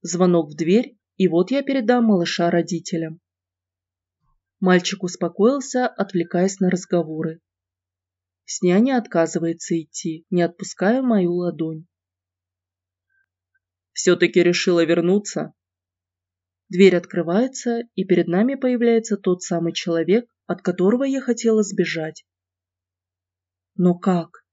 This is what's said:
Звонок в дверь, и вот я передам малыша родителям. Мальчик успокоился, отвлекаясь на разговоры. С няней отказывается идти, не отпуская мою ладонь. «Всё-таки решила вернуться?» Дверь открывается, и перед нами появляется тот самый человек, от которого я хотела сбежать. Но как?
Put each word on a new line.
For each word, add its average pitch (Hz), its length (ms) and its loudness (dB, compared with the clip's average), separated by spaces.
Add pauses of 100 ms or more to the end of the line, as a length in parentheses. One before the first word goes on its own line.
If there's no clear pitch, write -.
Звонок 175 460 2
в 147 60 -18
дверь, 180 400 0 (180)
и 185 140 2
вот 175 200 2
я 277 140 0
передам 247 400 0
малыша 175 480 2
родителям. 165 720 -4 (1400)
Мальчик 185 420 2
успокоился, 240 840 -2
отвлекаясь 185 720 -2
на 185 100 2
разговоры. 160 720 -4 (1040)
С - 180 -12
няней 214 360 2
отказывается 165 840 -2
идти, 160 480 -10
не 180 120 0
отпуская 185 600 -2
мою 196 340 2
ладонь. 165 500 -4 (2000)
«Всё-таки 175 500 2
решила 175 400 2
вернуться?» 170 720 0 (1120)
Дверь 180 300 4
открывается, 226 840 -2 (120)
и 185 80 -4
перед 202 240 2
нами 214 280 0
появляется 233 600 0
тот 180 260 -2
самый 170 300 -4
человек, 170 580 0 (180)
от 175 140 -6
которого 196 440 0
я 269 160 -2
хотела 226 420 0
сбежать. 165 640 -6 (1500)
Но 180 220 2
как? 175 560 -4